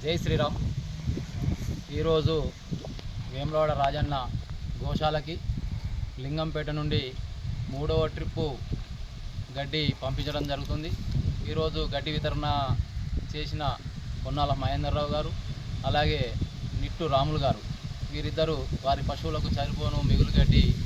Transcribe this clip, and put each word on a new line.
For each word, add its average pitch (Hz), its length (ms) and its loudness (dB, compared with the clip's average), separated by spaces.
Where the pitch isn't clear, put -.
జై 165 140 0
శ్రీరామ్. 151 400 2
ఈరోజు 156 580 2
వేములవాడ 151 380 2
రాజన్న 139 560 0
గోశాలకి 151 560 0
లింగంపేట 151 500 -2
నుండి 151 420 0
మూడవ 151 380 2
ట్రిప్పు - 480 -2
గడ్డి 143 340 0
పంపించడం 143 400 -2
జరుగుతుంది. 147 480 -2
ఈరోజు 156 480 0
గడ్డి 143 140 -2
వితరణ 147 640 0
చేసిన 147 400 -2
పొన్నాల 143 280 2
మహేందర్రావు 143 540 0
గారు, 147 240 0
అలాగే 143 480 2
నిట్టు - 220 -2
రాములు 147 340 4
గారు, 135 220 2
వీరిద్దరూ 151 540 0
వారి 139 180 2
పశువులకు 147 500 0
సరిపోను 147 540 0
మిగులు - 340 8
గడ్డి - 340 10